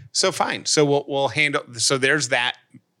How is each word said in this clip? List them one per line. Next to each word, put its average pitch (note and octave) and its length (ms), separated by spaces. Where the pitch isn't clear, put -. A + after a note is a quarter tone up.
so F#3+ 220
fine. - 340
So D3+ 180
we'll, C#3+ 220
we'll C#3 220
handle. D3 340
So C3 240
there's C3+ 320
that B2 260